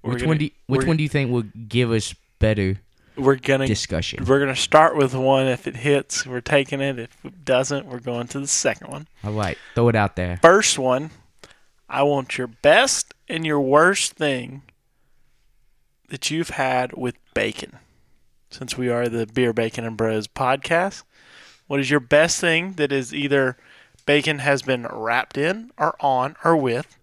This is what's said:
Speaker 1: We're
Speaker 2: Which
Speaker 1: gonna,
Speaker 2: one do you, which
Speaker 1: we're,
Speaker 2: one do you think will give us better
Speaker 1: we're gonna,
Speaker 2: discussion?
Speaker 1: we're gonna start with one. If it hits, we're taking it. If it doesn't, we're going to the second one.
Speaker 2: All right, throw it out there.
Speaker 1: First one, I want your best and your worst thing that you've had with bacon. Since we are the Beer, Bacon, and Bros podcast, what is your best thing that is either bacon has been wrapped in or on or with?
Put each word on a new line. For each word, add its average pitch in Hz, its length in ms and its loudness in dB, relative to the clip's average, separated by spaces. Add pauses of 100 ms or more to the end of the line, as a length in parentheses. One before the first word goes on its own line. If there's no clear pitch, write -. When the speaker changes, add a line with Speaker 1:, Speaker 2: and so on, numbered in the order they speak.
Speaker 1:
We're 117 120 -6
Speaker 2:
Which 120 60 -4
Speaker 1:
gonna, 160 80 0
Speaker 2:
one 156 100 2
do 151 80 0
you, - 40 -6 (160)
which 131 160 0
Speaker 1:
we're, 160 60 0
Speaker 2:
one 160 80 2
do 151 60 0
you 147 60 -2
think 135 240 -2
will 120 100 0 (260)
give 117 220 2
us 113 240 -2 (240)
better 101 420 0 (360)
Speaker 1:
we're 139 180 4
gonna, 135 320 0
Speaker 2:
discussion? - 580 -4
Speaker 1:
we're 135 140 4
gonna 139 160 0
start 156 420 6
with 135 180 2
one. 135 340 2
If 123 180 -4
it 135 100 -8
hits, 139 480 -2
we're 123 160 -8
taking 139 400 0
it. 135 200 -4
If - 240 -16
it 165 200 -16
doesn't, 131 420 0
we're 127 120 -12
going 120 300 -6
to 143 100 -10
the 139 80 -8
second - 460 -2
one. 147 160 -14 (160)
Speaker 2:
All 104 80 -6
right, 101 260 -4 (160)
throw 120 140 4
it 113 80 2
out 104 180 0
there. 90 260 -4
Speaker 1:
First 180 380 6
one, 131 320 0 (760)
I 135 160 0
want 139 340 -2
your 127 80 -4
best 165 680 2 (160)
and 165 160 -6
your 151 160 0
worst 151 520 4
thing 135 500 -4 (1500)
that - 200 -8
you've 160 200 -4
had 127 420 -2
with 123 240 -6 (180)
bacon. - 440 -4 (720)
Since - 280 -12
we 123 100 -2
are 120 200 0
the 113 180 -2
Beer, 117 260 0
Bacon, 113 320 -2
and 113 120 -8
Bros 110 320 -2
podcast, 139 720 -2 (640)
what 139 140 -2
is 131 100 -2
your 147 100 4
best 147 400 2
thing 180 340 0
that 147 180 -2
is 131 200 -4
either 139 440 0 (500)
bacon 147 320 2
has 139 240 0
been 123 260 -2
wrapped 113 480 -4
in 196 400 -4
or 156 240 -2
on 131 440 0
or 165 120 4
with? 131 460 -2